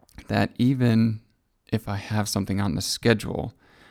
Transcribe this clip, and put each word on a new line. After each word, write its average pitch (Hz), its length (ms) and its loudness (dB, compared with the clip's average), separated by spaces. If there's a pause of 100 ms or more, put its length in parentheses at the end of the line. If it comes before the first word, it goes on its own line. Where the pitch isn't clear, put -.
(280)
that 107 300 0
even 117 640 2 (500)
if - 160 -2
I 101 80 -4
have 104 320 -4
something 98 320 -2
on 101 160 -2
the 95 60 -4
schedule, - 720 -2 (380)